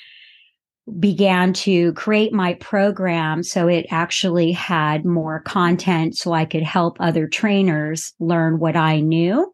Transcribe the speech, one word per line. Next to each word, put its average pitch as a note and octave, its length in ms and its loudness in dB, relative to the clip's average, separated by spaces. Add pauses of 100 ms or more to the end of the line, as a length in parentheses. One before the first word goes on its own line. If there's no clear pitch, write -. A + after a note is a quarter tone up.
(1000)
began F#3 540 2
to F3 400 2
create G#3+ 400 0
my F3+ 220 0
program F3 880 -2
so F3 260 0
it E3+ 220 2
actually E3+ 640 0
had D#3 520 -2
more D#3 360 -2
content F3 760 0
so F3 160 -4
I D#3+ 140 0
could D#3+ 160 -4
help E3+ 360 -2
other D#3+ 300 0
trainers D#3+ 920 -2
learn E3 400 2
what D#3+ 160 0
I D#3+ 260 2
knew. E3+ 540 0